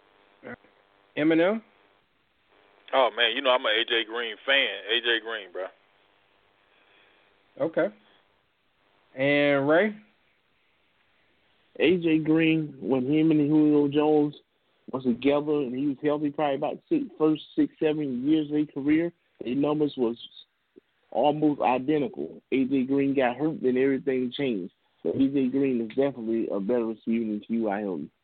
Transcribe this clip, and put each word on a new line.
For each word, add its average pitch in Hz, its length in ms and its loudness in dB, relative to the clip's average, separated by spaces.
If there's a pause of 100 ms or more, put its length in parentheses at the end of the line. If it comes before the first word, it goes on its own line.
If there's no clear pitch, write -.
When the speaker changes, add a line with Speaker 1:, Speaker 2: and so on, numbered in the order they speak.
(1160)
Speaker 1:
Eminem? 165 460 0 (1300)
Speaker 2:
Oh, 131 240 4
man, 117 180 2
you 135 60 -6
know 135 100 0
I'm 131 140 2
an 110 80 0
A 110 140 0
J 117 180 0
Green 113 400 -8
fan. 135 240 2 (220)
A 120 100 0
J 117 240 0
Green, 107 260 -10
bro. 90 140 -8 (1900)
Speaker 1:
Okay. 165 300 -2 (1300)
And 143 500 2
Ray? 202 300 2 (1800)
Speaker 3:
A 165 160 4
J 165 220 2
Green, 156 640 2
when 127 300 0
him 156 200 4
and 151 180 4
Julio 151 400 4
Jones 151 460 2 (580)
was 131 120 -6
together 139 480 2
and 135 220 -2
he 139 120 -2
was 135 160 -2
healthy 151 280 0
probably 143 260 -2
about 143 220 -4 (100)
six, 151 160 0 (140)
first 156 240 2 (140)
six, 147 260 0
seven 143 440 -2
years 151 240 2
of 151 60 -2
his 151 160 0
career, 156 400 0 (320)
their 120 100 -4
numbers 147 420 0
was 120 200 0 (920)
almost 147 500 0
identical. 131 800 -2 (100)
A 135 120 2
J 131 200 0
Green 139 300 0
got 127 220 2
hurt, 151 260 -4
then 127 140 2
everything 131 600 0
changed. 110 360 -4 (300)
So 82 80 -4
A 135 180 2
J 135 200 0
Green 135 320 0
is 113 80 -4
definitely 113 640 -2
a 101 80 -2
better 113 260 -2
receiver 113 380 -2
than 107 220 -4
T 117 140 -2
Y 104 200 -2
Hilton. 87 300 -6 (140)